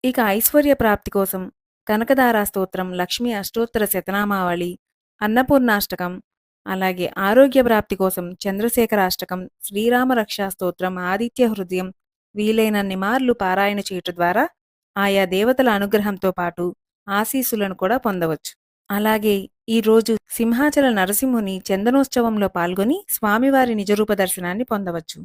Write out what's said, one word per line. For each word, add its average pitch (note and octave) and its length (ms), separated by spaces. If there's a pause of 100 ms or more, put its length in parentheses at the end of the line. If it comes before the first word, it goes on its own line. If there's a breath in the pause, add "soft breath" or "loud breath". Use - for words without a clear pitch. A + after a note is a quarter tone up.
ఇక B3+ 160
ఐశ్వర్య B3+ 540
ప్రాప్తి G#3+ 360
కోసం G3 420 (340)
కనకదారా A3+ 580
స్తోత్రం, F#3 480
లక్ష్మీ F3+ 400
అష్టోత్తర A3 520
శతనామావళి, F#3 920 (420)
అన్నపూర్ణాష్టకం, G#3+ 1000 (440)
అలాగే F#3 520
ఆరోగ్య B3 440
ప్రాప్తి G#3+ 340
కోసం F#3 360
చంద్రశేఖరాష్టకం, G3 1160 (140)
శ్రీరామ A#3+ 500
రక్షా G#3 360
స్తోత్రం, F#3 500
ఆదిత్య G3+ 480
హృదయం F#3 460 (420)
వీలైనన్ని G#3+ 640
మార్లు A#3+ 360
పారాయణ G3+ 460
చేయుట F#3 320
ద్వారా F3 380 (480)
ఆయా G3 280
దేవతల A3+ 440
అనుగ్రహంతో G3+ 600
పాటు F3 440 (340)
ఆశీస్సులను G#3 680
కూడా G3 220
పొందవచ్చు. F3 560 (380)
అలాగే G#3 580 (200)
ఈ A3+ 120
రోజు A3 380 (120)
సింహాచల C4 580
నరసింహుని G#3 680
చందనోత్సవంలో A3+ 920
పాల్గొని F#3+ 600
స్వామివారి A#3+ 640
నిజరూప G#3 380
దర్శనాన్ని F#3+ 520
పొందవచ్చు. F3 600